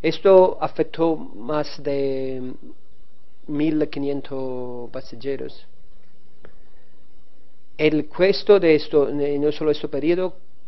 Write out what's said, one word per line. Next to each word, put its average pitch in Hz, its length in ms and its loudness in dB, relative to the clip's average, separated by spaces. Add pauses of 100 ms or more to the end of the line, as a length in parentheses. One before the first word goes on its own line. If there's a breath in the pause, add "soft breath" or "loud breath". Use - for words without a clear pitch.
Esto 185 580 6
afectó 165 540 0
más 147 640 -4
de 135 720 -2 (920)
mil 151 440 0
quinientos 131 1000 -4
pasajeros. 131 760 -4 (2250 soft breath)
El 151 300 2
costo 196 500 4
de 165 160 6
esto, 147 340 2
eh, 143 300 0
no 147 140 2
solo 156 180 0
este 143 160 0
periodo, 170 480 0 (340)